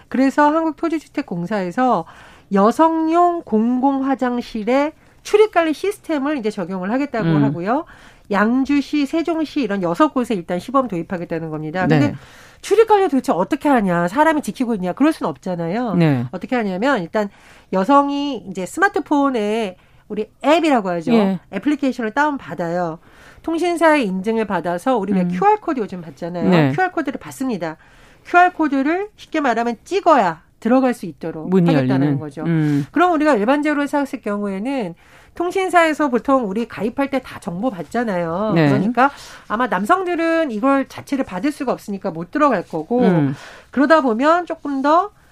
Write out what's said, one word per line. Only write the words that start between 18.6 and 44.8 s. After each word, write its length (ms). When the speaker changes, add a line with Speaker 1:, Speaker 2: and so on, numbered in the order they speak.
Speaker 1:
스마트폰에 1120
우리 220
앱이라고 460
하죠. 240
Speaker 2:
예. 260
Speaker 1:
애플리케이션을 580
다운받아요. 880
통신사의 640
인증을 380
받아서 520
우리 160
왜 80
Speaker 2:
음. 100
Speaker 1:
큐알 300
코드 180
요즘 220
받잖아요. 480
Speaker 2:
네. 260
Speaker 1:
큐알 160
코드를 260
받습니다. 600
큐알 260
코드를 640
쉽게 240
말하면 460
찍어야 560
들어갈 340
수 120
있도록 440
Speaker 2:
문이 240
Speaker 1:
하겠다는 340
Speaker 2:
열리는. 120
Speaker 1:
거죠. 240
Speaker 2:
음. 480
Speaker 1:
그럼 220
우리가 220
일반적으로 520
생각했을 340
경우에는 720
통신사에서 760
보통 380
우리 200
가입할 420
때 120
다 180
정보 300
받잖아요. 840
Speaker 2:
네. 140
Speaker 1:
그러니까 440
아마 200
남성들은 840
이걸 380
자체를 340
받을 300
수가 180
없으니까 400
못 200
들어갈 360
거고 340
Speaker 2:
음. 320
Speaker 1:
그러다 300
보면 440
조금 360